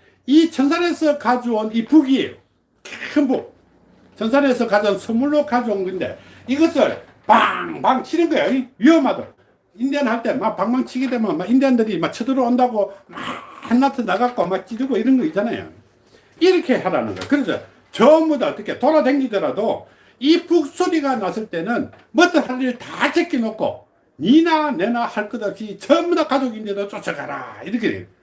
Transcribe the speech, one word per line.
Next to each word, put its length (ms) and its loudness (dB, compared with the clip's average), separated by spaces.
이 240 4
천산에서 680 0
가져온 540 -2
이 120 -2
북이에요. 500 4
큰 140 2
북. 260 -4
천산에서 500 2
가져온 320 0
선물로 480 0
가져온 380 -2
건데, 340 -6
이것을 540 2
방방 760 2
치는 260 0
거예요. 240 0
이 160 -2
위험하다. 480 4
인디안 320 -2
할 140 -2
때 120 -2
막 220 -2
방방 280 0
치게 240 -4
되면 280 -2
막 120 -6
인디안들이 500 2
막 140 -2
쳐들어온다고 800 0
막 140 -16
한나트 400 0
나갖고 440 0
막 200 -4
찌르고 300 -4
이런 220 4
거 60 0
있잖아요. 440 -4
이렇게 360 4
하라는 380 -2
거예요. 140 -10
그래서 320 0
전부 460 6
다 100 0
어떻게 300 -8
돌아다니더라도 1080 0
이 280 2
북소리가 680 0
났을 320 -4
때는 420 -4
뭐든 320 2
할 200 -6
일 160 -4
다 340 -4
제껴놓고 760 -2
니나 520 4
내나 340 -2
할 240 -4
것 140 -10
없이 360 -8
전부 360 0
다 120 0
가족인데도 600 -4
쫓아가라. 760 -10
이렇게 260 -2
돼요. 160 -8